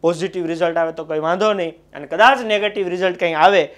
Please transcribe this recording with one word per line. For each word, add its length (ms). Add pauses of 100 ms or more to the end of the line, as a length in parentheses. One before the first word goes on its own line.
પોઝિટિવ 460
રિઝલ્ટ 300
આવે 160
તો 120
કંઈ 180
વાંધો 320
નહીં, 200 (200)
અને 120
કદાચ 360
નેગેટિવ 460
રિઝલ્ટ 300
કંઈ 160
આવે 280 (160)